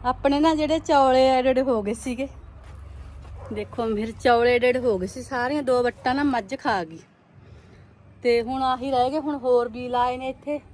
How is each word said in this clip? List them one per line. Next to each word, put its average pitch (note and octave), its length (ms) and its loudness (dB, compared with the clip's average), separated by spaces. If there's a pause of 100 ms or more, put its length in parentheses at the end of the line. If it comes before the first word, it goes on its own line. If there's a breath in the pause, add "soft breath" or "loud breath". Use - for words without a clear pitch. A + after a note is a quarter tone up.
ਆਪਣੇ C#4 360 0
ਨਾ D#4+ 140 4
ਜਿਹੜੇ D4+ 240 0
ਚੌਲੇ C4+ 500 4
ਐਡੇ C4 200 2
ਐਡੇ C4 140 2
ਹੋ A#3+ 200 0
ਗਏ G#3 120 -4
ਸੀਗੇ, C4 340 -8 (1200)
ਦੇਖੋ G#3+ 340 -6
ਮੇਰੇ A3 260 -2
ਚੌਲੇ A#3+ 440 4
ਐਡੇ B3 120 2
ਐਡੇ B3 100 2
ਹੋ A#3 200 0
ਗਏ F#3 80 -4
ਸੀ, B3 160 -10
ਸਾਰੀਆਂ C4+ 400 -2
ਦੋ B3 200 2
ਵੱਟਾਂ B3+ 320 -2
ਨਾ C#4+ 80 0
ਮੱਝ B3 320 -2
ਖਾ G#3+ 300 -2
ਗਈ। D#3+ 140 -14 (1200 loud breath)
ਤੇ A#3 200 2
ਹੁਣ C4 200 -4
ਆਹੀ B3+ 280 -2
ਰਹਿ B3+ 200 2
ਗਏ, D4+ 80 -4
ਹੁਣ D4 180 -4
ਹੋਰ B3 320 2
ਵੀ B3 200 -10
ਲਾਏ B3 280 0
ਨੇ C4 120 -8
ਇੱਥੇ। C#4+ 320 -8 (140)